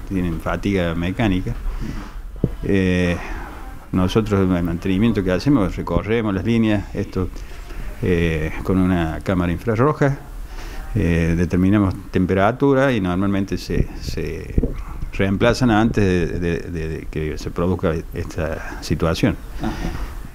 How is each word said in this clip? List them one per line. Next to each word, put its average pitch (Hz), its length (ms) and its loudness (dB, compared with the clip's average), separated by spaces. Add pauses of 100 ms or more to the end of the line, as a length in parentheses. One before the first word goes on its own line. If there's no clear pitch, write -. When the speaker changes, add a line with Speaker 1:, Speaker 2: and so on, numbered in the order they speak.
Speaker 1:
tienen 87 320 0
fatiga 87 540 0
mecánica. 110 600 0 (1080)
Eh, 90 520 2 (720)
nosotros 98 580 2
en 92 60 4
el 87 80 0
mantenimiento 95 640 0
que 92 80 2
hacemos, 95 420 2
recorremos 90 600 0
las 90 100 -2
líneas, 110 400 2 (100)
esto, 92 340 -2 (760)
eh, 82 500 2 (100)
con 95 160 2
una 85 460 2
cámara 90 260 2
infrarroja, 131 680 2 (760)
eh, 85 420 4
determinamos 92 580 4 (160)
temperatura 127 840 4
y 113 80 0
normalmente 95 560 0
se, - 320 0 (120)
se 80 540 -6 (600)
reemplazan 107 560 4
antes 110 340 4
de, 90 340 2
de, 85 200 0
de, 80 300 -4
de 78 220 -6
que 76 280 -4
se - 120 -8
produzca 90 420 0 (220)
esta - 680 -6
situación. 82 540 0 (220)
Speaker 2:
Ajá. - 140 -4 (640)